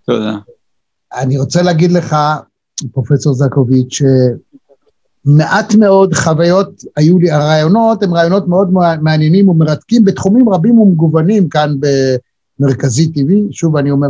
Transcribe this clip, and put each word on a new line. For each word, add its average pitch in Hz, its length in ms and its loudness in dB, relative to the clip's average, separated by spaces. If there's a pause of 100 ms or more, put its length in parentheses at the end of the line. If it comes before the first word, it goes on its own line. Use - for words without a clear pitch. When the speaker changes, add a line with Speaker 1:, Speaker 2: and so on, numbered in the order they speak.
Speaker 1:
תודה. 110 320 -4 (760)
Speaker 2:
אני 131 240 -4
רוצה 139 240 -4
להגיד 175 300 0
לך, 165 240 -2 (760)
פרופסור 139 420 -2
זקוביץ', 131 640 -2 (1300)
שמעט 156 500 0
מאוד 190 380 4
חוויות 175 680 -2 (140)
היו 165 220 2
לי, 170 120 0
הרעיונות 156 720 0
הם 180 100 -2
רעיונות 170 340 0
מאוד 180 260 0
מע-, 170 280 0
מעניינים 156 480 2
ומרתקים 160 560 0
בתחומים 214 440 2
רבים 208 300 2
ומגוונים 165 720 2
כאן 147 260 -2 (840)
במרכזי 135 520 0
טי 143 120 -4
וי. 196 280 0
שוב, 160 260 -2
אני 143 140 -2
אומר, 143 180 0